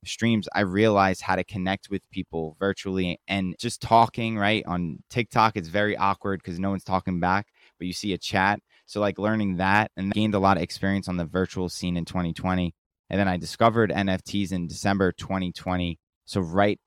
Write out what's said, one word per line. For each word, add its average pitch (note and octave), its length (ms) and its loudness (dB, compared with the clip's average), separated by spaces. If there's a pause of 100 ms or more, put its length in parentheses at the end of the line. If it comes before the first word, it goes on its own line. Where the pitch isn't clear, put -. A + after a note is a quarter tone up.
streams, A2+ 500 0
I G2+ 60 2
realized G2 600 4
how F#2+ 140 -2
to F#2 80 0
connect F#2+ 480 -6
with F#2+ 100 -4 (100)
people E2 460 -6
virtually F#2+ 680 -2
and F#2+ 320 -2
just - 220 -6
talking, A2+ 560 2
right? G#2 280 2
On F2 440 -4
TikTok, A2 460 2
it's F2 120 -4
very G2+ 300 2
awkward G2 460 0
'cause F2 140 -8
no G2 120 -2
one's F#2+ 160 -4
talking F#2 340 -2
back, F#2 280 2 (300)
but - 80 -8
you F2 80 -4
see G2 200 -4
a F2 40 0
chat. G2 440 0 (240)
So, - 160 -6
like, G2 180 0
learning G#2 380 0
that G2 400 4
and G2 160 -2
gained G#2+ 200 2
a G2+ 60 2
lot F#2+ 180 4
of E2 60 -2
experience G2 460 -2
on F2+ 80 -2
the E2+ 80 -2
virtual F#2 420 -2
scene F2 300 -4
in E2+ 80 -4
twenty F2 280 -4
twenty. F2+ 400 -2 (360)
And G2 100 0
then G2 80 2
I F#2 80 0
discovered G#2+ 560 2
N F#2+ 180 0
F F#2 140 -2
Ts F#2+ 300 -4
in F2 120 -2
December F#2+ 460 0
twenty F#2 400 -6
twenty. F2+ 480 -4 (260)
So - 140 -4
right F#2+ 480 2